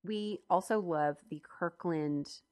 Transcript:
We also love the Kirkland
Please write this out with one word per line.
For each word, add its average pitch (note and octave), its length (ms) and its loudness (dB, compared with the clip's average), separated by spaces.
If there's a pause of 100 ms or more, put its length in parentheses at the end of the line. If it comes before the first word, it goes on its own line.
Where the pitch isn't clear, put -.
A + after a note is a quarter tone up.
We G#3 360 -4 (100)
also G3 300 4
love D3+ 380 2 (120)
the D3+ 120 -8
Kirkland D3+ 960 -2 (120)